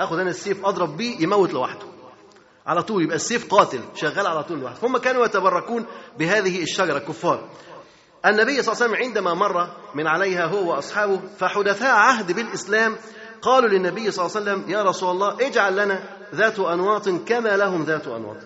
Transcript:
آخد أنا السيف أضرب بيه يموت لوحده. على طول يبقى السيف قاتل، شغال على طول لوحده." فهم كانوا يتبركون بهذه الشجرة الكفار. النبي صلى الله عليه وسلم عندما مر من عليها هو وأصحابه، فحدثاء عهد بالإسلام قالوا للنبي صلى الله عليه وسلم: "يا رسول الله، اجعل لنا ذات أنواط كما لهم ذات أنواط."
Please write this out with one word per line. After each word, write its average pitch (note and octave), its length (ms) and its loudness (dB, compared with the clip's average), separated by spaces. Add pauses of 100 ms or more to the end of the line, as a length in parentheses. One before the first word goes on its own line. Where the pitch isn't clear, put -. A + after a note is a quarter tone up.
آخد F3 180 -2
أنا F#3 120 0
السيف G3 360 -4
أضرب F3 300 0
بيه A#3 260 -4
يموت F3+ 300 4
لوحده. B2+ 340 -4 (800)
على D#3+ 160 2
طول A3 200 0
يبقى D#3 140 0
السيف A#3 380 -2
قاتل، C#3+ 260 6 (140)
شغال D#3+ 320 -2
على D#3+ 180 0
طول E3 140 -6
لوحده." B2 180 -8
فهم B3+ 200 0
كانوا B3+ 280 2
يتبركون G#3 640 2 (320)
بهذه F#3 440 2
الشجرة D#3 340 0
الكفار. D3+ 520 -2 (760)
النبي A3 360 2
صلى A3 100 -2
الله A3 120 0
عليه A3 100 0
وسلم G3+ 120 0
عندما G3 280 0
مر F3 340 0 (260)
من D3+ 120 -4
عليها F3 400 0
هو F3 240 -2
وأصحابه، F#3+ 500 -2 (180)
فحدثاء G3+ 560 0
عهد G#3+ 380 4
بالإسلام A3 640 -2 (460)
قالوا B3+ 260 4
للنبي F#3+ 420 0
صلى F3+ 160 -2
الله E3 100 -6
عليه G3+ 140 -2
وسلم: G3 200 -4
"يا G#3 120 0
رسول F3+ 280 0
الله، G3+ 360 0
اجعل G3+ 300 2
لنا G3 260 0 (320)
ذات G#3+ 240 2
أنواط G3 500 0
كما G#3+ 480 0
لهم F#3+ 260 2
ذات D3 240 -2
أنواط." A2+ 400 -8